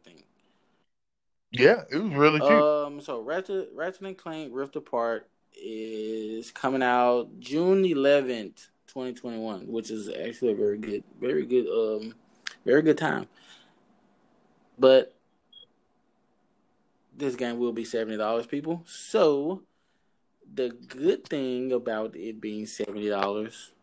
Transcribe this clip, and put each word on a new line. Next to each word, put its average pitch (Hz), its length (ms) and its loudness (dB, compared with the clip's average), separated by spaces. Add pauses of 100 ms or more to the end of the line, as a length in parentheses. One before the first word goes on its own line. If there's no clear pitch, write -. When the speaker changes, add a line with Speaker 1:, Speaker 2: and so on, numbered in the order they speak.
Speaker 1:
think. 85 220 -20 (1300)
Speaker 2:
Yeah, 139 380 6
it 139 80 -2
was 202 160 -2
really 151 260 6
cheap. 139 100 4
Speaker 1:
Um, 147 520 4
so 131 180 -8
Ratchet, 185 540 -6
Ratchet 190 260 -8
and 190 160 -12
Clank 156 380 -12
Rift 139 220 -8
Apart 117 520 -4 (340)
is 110 880 -8
coming 131 300 -2
out 123 560 2
June 180 460 2
eleventh, 139 840 2 (180)
twenty 127 260 -8
twenty-one, 110 540 -8
which 113 240 -6
is 107 180 -8
actually 117 440 -2
a 101 40 0
very 104 220 0
good, 107 260 -6 (160)
very 127 240 0
good, 120 240 2
um, 110 460 -2 (500)
very - 160 6
good 156 160 4
time. 92 300 -2 (1500)
But 131 360 6 (2000)
this 131 200 -2
game 120 220 -4
will 120 140 0
be 113 120 -6
seventy 113 320 -4
dollars, 110 300 -2
people. 160 400 -6
So 165 800 0 (880)
the 127 160 -2
good 131 580 -4
thing 131 440 -4
about 113 440 -4
it 107 240 -12
being 107 240 -8
seventy 104 460 -6
dollars 101 640 -4 (100)